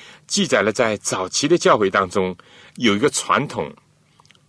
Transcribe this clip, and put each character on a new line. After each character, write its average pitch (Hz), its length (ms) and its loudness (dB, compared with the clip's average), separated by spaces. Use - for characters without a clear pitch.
记 202 180 -2
载 123 160 2
了 107 100 0
在 110 260 0
早 95 300 -6
期 - 200 -2
的 170 100 4
教 160 180 4
会 104 140 0
当 98 180 0
中， 92 280 -2
有 110 180 2
一 104 60 -2
个 143 100 2
传 110 380 0
统 78 260 -8